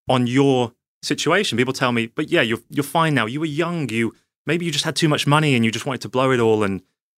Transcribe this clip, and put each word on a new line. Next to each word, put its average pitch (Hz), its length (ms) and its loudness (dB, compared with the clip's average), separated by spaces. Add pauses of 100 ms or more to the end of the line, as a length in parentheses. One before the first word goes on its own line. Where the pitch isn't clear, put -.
on 127 180 2
your 131 460 2 (300)
situation. 156 540 -2
People 127 160 0
tell 127 200 0
me, 113 140 -2
"But 151 220 -8
yeah, 165 120 2
you're, 113 180 0 (100)
you're 190 140 -2
fine 160 300 0
now. 113 140 2
You 131 120 -6
were 165 60 -4
young. 165 440 -4
You, 113 240 -2 (320)
maybe 170 200 -2
you 170 60 -4
just 147 120 -4
had 160 120 -4
too 165 120 0
much 147 200 0
money 147 280 4
and 113 80 2
you 113 80 2
just 110 140 -6
wanted 135 160 -6
to 110 80 -12
blow 131 220 2
it 123 100 2
all." 110 220 4
And, 98 180 -2 (360)